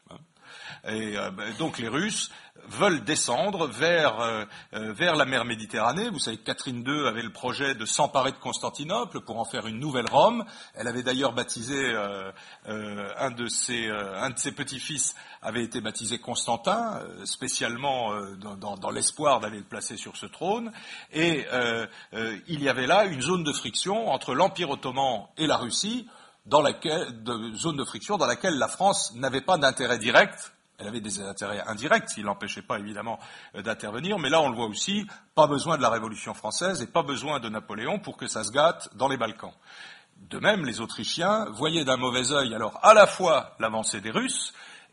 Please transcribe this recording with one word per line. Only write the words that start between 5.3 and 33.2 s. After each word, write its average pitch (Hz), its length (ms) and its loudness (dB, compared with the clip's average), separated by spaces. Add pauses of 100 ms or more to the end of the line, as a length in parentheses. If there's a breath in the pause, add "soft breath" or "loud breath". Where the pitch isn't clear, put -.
Méditerranée. 120 640 0
Vous 156 80 -6
savez 113 180 -4
que - 80 -16
Catherine 120 380 -6
deux 143 240 -2
avait 113 160 -2
le 113 100 -8
projet 127 420 -2
de 110 120 -6
s'emparer 135 460 2
de - 40 -12
Constantinople 147 840 -4
pour 113 160 -8
en 113 80 -2
faire 110 200 -6
une 110 120 -8
nouvelle 131 320 -2
Rome. 202 340 6 (300 loud breath)
Elle 110 120 -6
avait 120 180 -4
d'ailleurs 127 280 2
baptisé, 120 460 -4
euh, 101 520 -2 (380 loud breath)
euh, 104 480 -6
un 131 140 -2
de 120 160 -6
ses, 117 400 -2
euh, 101 340 -4
un 131 100 -2
de 123 80 -8
ses 143 140 -4
petits-fils 135 640 -6 (260 loud breath)
avait 117 220 -2
été 117 180 -4
baptisé 110 380 -6
Constantin, 190 840 -2
euh, 90 240 -14
spécialement, 123 880 -2
euh, 98 240 -6
dans, 101 200 -12
dans, 101 200 -8
dans 98 140 -6
l'espoir 117 500 2
d'aller 107 180 -6
le 95 60 -12
placer 107 320 -10
sur - 200 -12
ce 107 100 -10
trône. 214 440 -2 (420 loud breath)
Et, 160 400 2
euh, 117 340 0 (260 loud breath)
euh, 110 260 -4 (100)
il 151 140 -4
y 139 60 2
avait 127 180 2
là 196 200 6
une 139 160 -4
zone 175 220 0
de 147 80 0
friction 196 580 -2
entre 131 240 -2
l'Empire 175 340 2
ottoman 131 600 -2 (100)
et 156 80 0
la 131 100 4
Russie, 196 500 -2 (380 loud breath)
dans 139 160 6
laquelle, 135 640 0
de, 113 320 -6
zone 156 220 -2
de 131 80 -2
friction - 340 -4
dans 139 80 4
laquelle 131 320 0
la 117 100 2
France - 460 0
n'avait 127 280 -2
pas 185 140 4
d'intérêt 127 420 2
direct. 123 540 4 (280)
Elle 101 60 -10
avait 113 140 -6
des 101 200 -6
intérêts 98 460 -6
indirects, 131 420 0
ce - 60 -8
qui 107 80 -8
l'empêchait 101 400 -4
pas, 117 160 -4
évidemment, 104 400 -8 (380 loud breath)